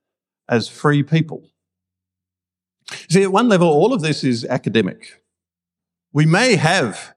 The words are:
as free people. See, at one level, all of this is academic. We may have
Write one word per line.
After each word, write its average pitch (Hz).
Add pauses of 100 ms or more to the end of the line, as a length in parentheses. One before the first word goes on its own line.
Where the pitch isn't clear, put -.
(480)
as 113
free 147
people. 160 (1600)
See, 196
at 190
one 220
level, 175
all 165
of 202
this 151
is 123
academic. 113 (920)
We 151
may 202
have 147